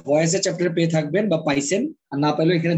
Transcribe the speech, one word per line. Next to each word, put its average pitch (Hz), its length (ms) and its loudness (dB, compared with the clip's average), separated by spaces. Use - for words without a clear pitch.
ভয়েসের 165 360 2
চ্যাপ্টারে 175 340 -2
পেয়ে 165 180 2
থাকবেন 160 360 0
বা 160 60 2
পাইছেন, 143 340 0
আর 139 120 -6
না 151 120 2
পাইলেও 165 220 2
এখানে 170 200 0